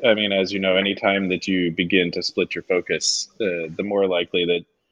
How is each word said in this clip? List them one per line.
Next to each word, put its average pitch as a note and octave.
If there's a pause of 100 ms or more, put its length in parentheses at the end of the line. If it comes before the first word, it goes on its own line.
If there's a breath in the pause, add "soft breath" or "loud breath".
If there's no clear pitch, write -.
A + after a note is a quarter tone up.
I A2+
mean, G#2
as F#2+
you G2
know, F#2+
anytime G2
that F2+
you F2+
begin F2
to F2+
split -
your E2+
focus, - (100)
uh, E2+
the G#2
more G2+
likely F2
that E2+ (260)